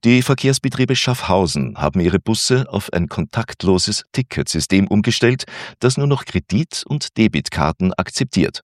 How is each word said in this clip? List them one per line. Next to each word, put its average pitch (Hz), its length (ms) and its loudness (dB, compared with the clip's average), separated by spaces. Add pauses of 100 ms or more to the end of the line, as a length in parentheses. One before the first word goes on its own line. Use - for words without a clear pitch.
Die 123 180 6
Verkehrsbetriebe 131 720 0
Schaffhausen 90 840 0
haben 73 220 0
ihre 87 200 4
Busse 127 480 0
auf - 240 -4
ein 85 160 -2
kontaktloses 92 1040 -2
Ticketsystem 98 760 0
umgestellt, 117 600 0 (340)
das 127 160 2
nur 139 100 0
noch 139 200 0
Kredit- - 600 -4
und - 300 -6
Debitkarten 87 800 0
akzeptiert. - 680 -2